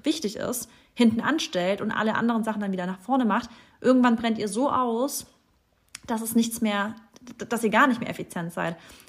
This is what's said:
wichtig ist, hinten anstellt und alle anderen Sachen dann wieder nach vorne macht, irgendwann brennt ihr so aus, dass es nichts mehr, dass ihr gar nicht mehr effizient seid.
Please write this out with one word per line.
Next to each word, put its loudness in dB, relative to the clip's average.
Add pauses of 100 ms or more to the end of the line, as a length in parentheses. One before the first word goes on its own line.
wichtig -2
ist, -6 (240)
hinten 4
anstellt -2
und -2
alle 0
anderen 0
Sachen -4
dann -4
wieder -4
nach -6
vorne 0
macht, 0 (300)
irgendwann 6
brennt 0
ihr -2
so 0
aus, -2 (800)
dass -4
es 0
nichts 2
mehr, 0 (540)
dass -2
ihr 2
gar 6
nicht 0
mehr -8
effizient -8
seid. -4 (320)